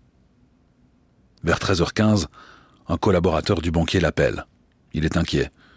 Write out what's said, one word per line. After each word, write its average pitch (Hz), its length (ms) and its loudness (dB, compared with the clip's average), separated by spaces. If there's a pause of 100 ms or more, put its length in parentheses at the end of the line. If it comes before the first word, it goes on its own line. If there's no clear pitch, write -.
(1500)
Vers 82 140 0
treize 90 220 0
heures 80 120 -2
quinze, 107 340 2 (600)
un 78 80 -2
collaborateur 87 640 0
du 87 100 -2
banquier 82 300 0
l'appelle. 71 440 -2 (460)
Il 76 140 -2
est 78 100 -2
inquiet. 78 360 -2 (260)